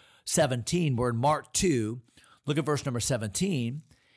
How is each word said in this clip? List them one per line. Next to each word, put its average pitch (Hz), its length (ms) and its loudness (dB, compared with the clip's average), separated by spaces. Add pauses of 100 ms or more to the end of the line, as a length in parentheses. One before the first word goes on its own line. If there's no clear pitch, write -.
(240)
seventeen. 147 720 2
We're 120 160 0
in 117 60 0
Mark 139 360 0
two. 120 500 0 (440)
Look 147 120 0
at 143 80 -2
verse 147 180 0
number 120 160 -2
seventeen, 123 800 -2 (360)